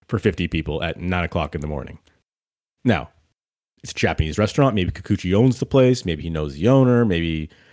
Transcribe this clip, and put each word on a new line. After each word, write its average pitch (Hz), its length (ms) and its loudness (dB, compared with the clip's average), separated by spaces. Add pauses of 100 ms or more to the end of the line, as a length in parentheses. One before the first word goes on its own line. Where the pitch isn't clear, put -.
for 113 140 -4
fifty 87 260 0
people 78 380 -4
at 82 160 -6
nine 90 240 -2
o'clock 80 320 -4
in 76 40 -6
the 73 60 -8
morning. 73 320 -10 (840)
Now, 90 260 0 (720)
it's - 80 -12
a - 60 -10
Japanese 78 420 -2
restaurant. 107 380 2
Maybe 90 160 0
Kikuchi - 420 -2
owns 120 240 4
the - 80 -4
place. 127 380 4
Maybe 80 180 -4
he 82 80 -6
knows 76 240 -4
the 80 140 0
owner. 127 360 6
Maybe, 82 460 -2 (220)